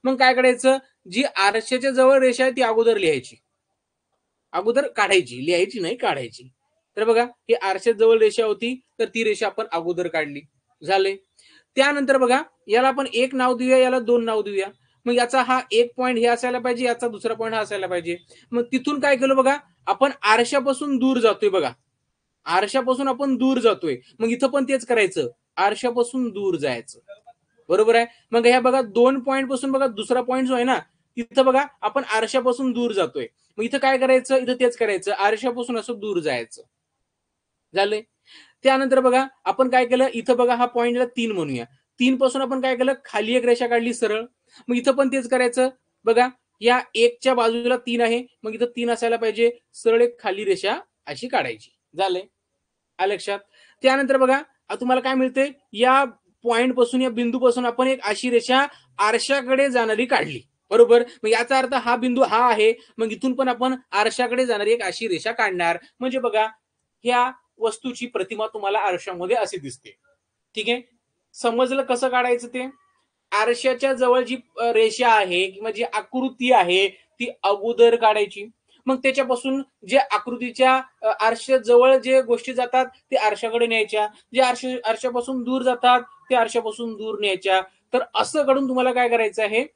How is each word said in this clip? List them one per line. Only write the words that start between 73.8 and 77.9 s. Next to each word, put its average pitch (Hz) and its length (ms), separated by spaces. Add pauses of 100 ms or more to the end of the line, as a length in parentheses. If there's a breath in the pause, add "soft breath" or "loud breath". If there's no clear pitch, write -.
जवळ 247 300
जी, 240 140 (220)
अ, 233 140
रेषा 226 360
आहे 190 420
किंवा 208 200
जी 214 140
आकृती 254 680
आहे 190 360
ती - 400 (160)
अगोदर 226 520